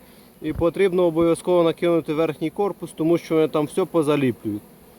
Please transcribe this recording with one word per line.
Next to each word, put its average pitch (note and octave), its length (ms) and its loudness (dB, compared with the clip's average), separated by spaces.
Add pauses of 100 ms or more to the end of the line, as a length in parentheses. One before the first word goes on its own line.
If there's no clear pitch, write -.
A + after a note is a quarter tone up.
(420)
І D#3 120 -6
потрібно F3+ 500 0
обов'язково E3+ 600 2
накинути E3 500 0
верхній D#3 360 -2
корпус, F3+ 460 -6
тому E3+ 220 0
що E3 180 -4
вони D#3 120 4
там D3+ 180 -2
все F#3 200 -2
позаліплюють. C3+ 760 -2 (380)